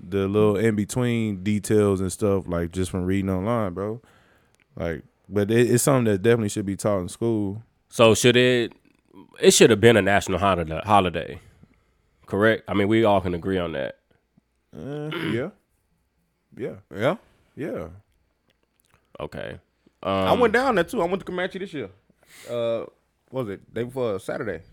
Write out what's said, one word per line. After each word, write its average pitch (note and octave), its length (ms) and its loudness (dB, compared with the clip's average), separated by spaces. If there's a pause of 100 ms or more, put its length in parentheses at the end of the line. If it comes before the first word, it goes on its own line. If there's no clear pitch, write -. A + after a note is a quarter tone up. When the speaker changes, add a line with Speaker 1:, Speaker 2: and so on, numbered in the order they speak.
Speaker 1:
the G2 200 -2
little G#2 300 2
in-between A2 840 -2
details G#2 580 2
and F#2+ 100 -4
stuff, G2 360 -2
like, E2+ 240 -4
just F#2 200 -4
from F#2 140 -4
reading F#2+ 260 -2
online, G2 420 -4
bro. G#2+ 260 -8 (760)
Like, E2+ 260 -6 (240)
but G2 240 -2
it, A#2 200 4
it's A#2+ 120 2
something C3 280 2
that F#2+ 100 0
definitely A2+ 280 2
should G#2 180 -6
be G2 100 -4
taught G2+ 220 -2
in F2 100 -8
school. G#2+ 520 -4 (280)
Speaker 2:
So A2+ 260 6
should B2 220 4
it, B2 340 2 (680)
it F#3 100 6
should D#3+ 200 8
have G2+ 100 2
been A2+ 160 8
a G2 60 4
national F#2+ 360 2
holiday, E2+ 460 0
holiday, F2+ 540 2 (880)
correct? G#2+ 420 0
I F#2 60 -4
mean, G2 120 2
we A2+ 160 4
all G2+ 180 4
can F2+ 120 -4
agree F#2 240 -4
on E2+ 160 -4
that. C2+ 240 -6 (760)
Speaker 1:
Uh, D3 360 -12 (220)
yeah. B2+ 180 -6 (1040)
Yeah. A#2+ 200 -12 (200)
Speaker 3:
Yeah. C3 200 -2 (400)
Speaker 1:
Yeah. A#2 320 -10 (1300)
Speaker 2:
Okay. D#2 400 -12 (420)
Speaker 3:
I F#2+ 280 0
Speaker 2:
Um, G3 100 2
Speaker 3:
went A#3 140 2
down B3+ 220 0
there, E3+ 80 2
too. G3+ 180 -6
I E3+ 40 -2
went F3+ 140 -4
to - 60 -18
Comanche F3+ 340 -8
this F#3 140 -12
year. A2+ 160 -8 (600)
Uh, A#2 360 -4 (460)
what C3 140 -6
was G2+ 40 -8
it? - 240 -12
Day A#2 100 -4
before B2 360 -4
Saturday. G2 420 -8 (100)